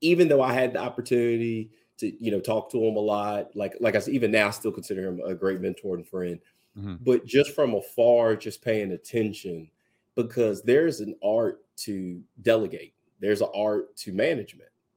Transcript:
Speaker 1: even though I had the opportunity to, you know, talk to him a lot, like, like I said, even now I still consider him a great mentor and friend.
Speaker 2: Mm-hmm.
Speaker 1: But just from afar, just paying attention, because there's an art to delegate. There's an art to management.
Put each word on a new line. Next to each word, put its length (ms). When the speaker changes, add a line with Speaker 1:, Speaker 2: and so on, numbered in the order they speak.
Speaker 1:
even 280
though 120
I 120
had 200
the 60
opportunity 920
to, 260
you 80
know, 100
talk 300
to 120
him 120
a 60
lot, 540
like, 240
like 160
I 40
said, 140
even 180
now 160
I 40
still 200
consider 360
him 140
a 140
great 260
mentor 340
and 120
friend. 320
Speaker 2:
Mm-hmm. 220
Speaker 1:
But 260
just 300
from 180
afar, 600
just 280
paying 280
attention, 800
because 480
there's 380
an 220
art 420
to 460
delegate. 520
There's 220
an 140
art 420
to 160
management. 560